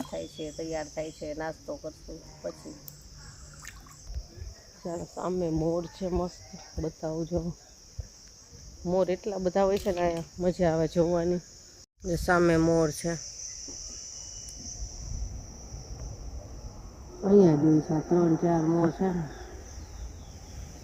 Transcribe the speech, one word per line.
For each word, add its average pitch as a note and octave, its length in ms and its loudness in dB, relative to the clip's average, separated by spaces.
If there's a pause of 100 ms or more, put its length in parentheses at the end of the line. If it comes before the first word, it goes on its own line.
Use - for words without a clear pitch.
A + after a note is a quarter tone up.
(100)
થાય E3 180 -8
છે, D#3 240 -10
તૈયાર D#3+ 340 -6
થાય D#3 260 -8
છે, D3+ 220 -8
નાસ્તો D#3 420 -8
કરશું D#3 440 -14 (220)
પછી. D#3+ 320 -10 (2000)
ચાલો, E3+ 300 -8
સામે F3+ 360 -2
મોર E3 360 0
છે F#3 220 -6
મસ્ત, F3 320 -2 (380)
બતાવું D#3+ 480 -4
જો. E3+ 260 -2 (1300)
મોર F3+ 260 2
એટલા F#3+ 280 -4
બધા F#3 240 2
હોય G3 160 4
છે G3 140 0
ને F3 80 -2
અહીંયા, E3+ 240 2 (140)
મજા F3 340 4
આવે D#3+ 160 4
જોવાની. F3 520 2 (640)
ને F3 120 -2
સામે F3 400 6
મોર E3 360 6
છે. E3+ 200 -4 (4000)
અહીંયા F#3+ 320 10
જ D3 80 4
હોય D#3 160 8
છે, D#3 140 0
આ D#3 60 2
ત્રણ E3+ 360 6
ચાર E3+ 260 4
મોર E3 300 4
છે F#3+ 120 -2
ને. F3+ 180 0 (1600)